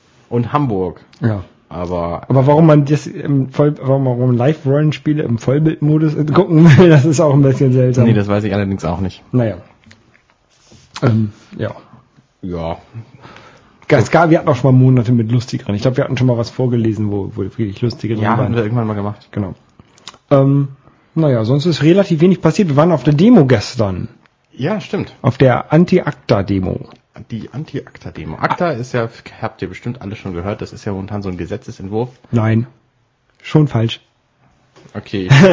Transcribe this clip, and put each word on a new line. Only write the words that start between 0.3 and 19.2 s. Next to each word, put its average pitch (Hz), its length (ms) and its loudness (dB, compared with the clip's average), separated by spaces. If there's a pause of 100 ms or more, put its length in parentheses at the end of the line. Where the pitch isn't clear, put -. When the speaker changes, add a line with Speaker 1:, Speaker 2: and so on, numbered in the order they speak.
Speaker 1:
Hamburg. 107 480 -4 (200)
Speaker 2:
Ja. 107 240 -2 (240)
Speaker 1:
Aber 87 600 -8
Speaker 2:
Aber 131 200 2
warum 151 180 4
man 151 180 6
das 143 220 -2
im 139 440 -4
Voll-, 147 300 0
warum, 135 260 -2
warum 123 300 0
Live-Rollenspiele 151 840 -2
im 117 160 -4
Vollbildmodus 151 760 0 (180)
gucken 170 320 4 (140)
will, 180 100 8
<laughs> - 20 8
das 143 140 6
ist 156 160 2
auch 151 140 4
ein 143 80 4
bisschen 135 300 2
seltsam. 127 340 2
Speaker 1:
Nee, 110 80 4
das 101 140 0
weiß 101 160 0
ich 98 100 -4
allerdings 98 300 -4
auch 85 160 -4
nicht. 92 300 -8
Speaker 2:
Naja. 113 280 -2 (1400)
Ähm, 110 300 0 (240)
ja. 101 180 -8 (680)
Speaker 1:
Ja. 82 360 -8 (1080)
Speaker 2:
Es 135 220 2
gab, 165 200 4
wir 165 80 4
hatten - 100 -6
auch 135 80 2
schon 131 180 2
mal 127 100 6
Monate 123 280 2
mit 113 180 0
lustigeren. 120 440 -4
Ich 104 80 -4
glaub, 127 140 0
wir 139 80 0
hatten 127 120 -6
schon 127 100 0
mal 123 120 2
was 117 120 -6
vorgelesen, 113 640 -2
wo, 98 220 -6
wo 104 80 -6
wirklich 98 380 -8
lustige 113 340 -4
drin 107 100 -4
Speaker 1:
Ja, 104 60 0
Speaker 2:
waren. 120 160 0
Speaker 1:
hatten 117 100 -4
wir 117 60 0
irgendwann 113 240 -2
mal 107 80 -4
gemacht. 104 360 -8